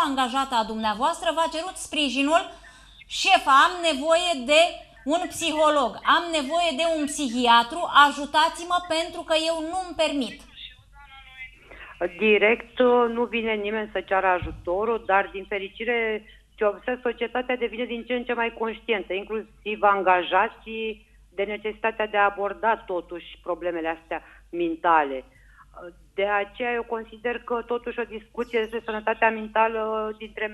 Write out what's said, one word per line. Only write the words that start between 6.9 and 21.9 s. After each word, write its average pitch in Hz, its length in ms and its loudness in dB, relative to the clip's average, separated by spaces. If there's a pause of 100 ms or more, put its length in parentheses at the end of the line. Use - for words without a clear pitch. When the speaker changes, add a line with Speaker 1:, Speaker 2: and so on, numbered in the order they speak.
Speaker 1:
un 302 80 -2
psihiatru, 247 760 2 (260)
ajutați-mă 320 720 0 (100)
pentru 339 340 -4
că 320 140 0 (160)
eu 330 60 -2 (140)
nu-mi 359 320 -6
permit”. 285 380 -2 (1800)
Speaker 2:
Direct, 214 600 2
uh, 240 260 4 (100)
nu 240 80 0
vine 226 300 -2
nimeni 208 380 -4
să 190 100 -4
ceară 190 260 0
ajutorul, 185 800 -2
dar, 190 280 2
din 190 140 -10
fericire, 214 760 -4 (300)
ce 214 100 -2
observ, 247 360 -2
societatea 247 540 -4
devine 233 300 -4
din 233 180 -8
ce 240 100 -6
în 247 100 -4
ce 247 100 -4
mai 233 260 -2
conștientă, 214 540 -4
inclusiv 208 680 -8
angajații, 202 1300 2 (220)
de - 140 -4
necesitatea 214 640 -4